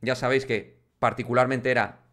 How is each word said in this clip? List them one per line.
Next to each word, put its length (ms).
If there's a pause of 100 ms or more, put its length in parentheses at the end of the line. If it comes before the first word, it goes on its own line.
ya 120
sabéis 300
que 340 (200)
particularmente 720
era 320 (100)